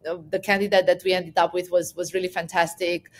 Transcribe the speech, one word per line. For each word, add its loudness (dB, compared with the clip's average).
the -2
candidate 2
that 4
we 2
ended -2
up 2
with -4
was, 0
was -6
really -2
fantastic. -2